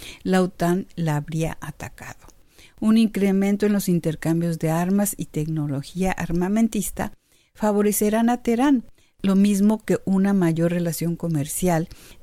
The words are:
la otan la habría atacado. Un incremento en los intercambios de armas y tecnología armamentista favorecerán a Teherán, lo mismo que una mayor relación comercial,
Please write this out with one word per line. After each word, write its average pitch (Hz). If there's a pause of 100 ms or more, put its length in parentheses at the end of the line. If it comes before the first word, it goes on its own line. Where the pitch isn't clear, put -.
(220)
la 185
otan 180 (100)
la 160
habría 160
atacado. - (640)
Un 220
incremento 202
en 208
los 202
intercambios 165
de 160
armas 190
y 143
tecnología 156
armamentista 196 (420)
favorecerán 214
a 240
Teherán, 240 (360)
lo 190
mismo 208
que 180
una 190
mayor 170
relación 170
comercial, 165 (340)